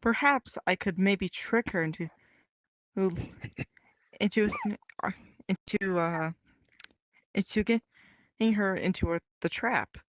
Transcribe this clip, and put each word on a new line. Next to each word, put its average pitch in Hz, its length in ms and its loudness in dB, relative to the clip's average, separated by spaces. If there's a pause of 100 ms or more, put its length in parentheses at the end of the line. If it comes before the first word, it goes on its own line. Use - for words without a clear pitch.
perhaps 269 560 2 (100)
I 185 100 4
could 180 220 -2
maybe 190 300 4
trick - 420 -2
her 175 120 -2
into, 160 260 -2 (840)
who, 190 180 2 (1080)
into 208 240 2
a 208 60 2
sn-, 208 280 -4 (240)
uh, - 80 -2 (380)
into, 190 500 -2
uh, 165 340 0 (1000)
into 202 280 -2
getting - 920 -2
her 196 220 0
into 170 380 0
a, 170 60 0 (200)
the - 80 -2
trap. 202 480 -2 (120)